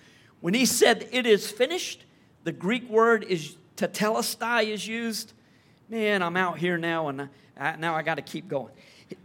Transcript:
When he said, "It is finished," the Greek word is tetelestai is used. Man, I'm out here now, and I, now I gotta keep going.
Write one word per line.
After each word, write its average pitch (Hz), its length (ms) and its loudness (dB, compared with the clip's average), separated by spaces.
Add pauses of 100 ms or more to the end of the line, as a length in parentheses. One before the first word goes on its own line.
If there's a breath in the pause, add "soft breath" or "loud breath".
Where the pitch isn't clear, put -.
(420 soft breath)
When 170 120 0
he 254 120 4
said, 240 460 4
"It 247 140 0
is 208 260 4
finished," 330 540 -2 (380 soft breath)
the 170 80 -4
Greek 220 380 -4
word 220 340 6
is 160 340 -4 (180)
tetelestai 226 920 0
is 202 200 -6
used. 226 460 -6 (560 soft breath)
Man, 214 320 2
I'm 170 160 0
out 175 220 0
here 175 180 2
now, 165 320 -2
and 139 200 -8 (280 soft breath)
I, 147 180 -4
now 160 200 -2
I 156 80 -2
gotta 151 180 -2
keep - 260 -12
going. 135 240 -6 (540 loud breath)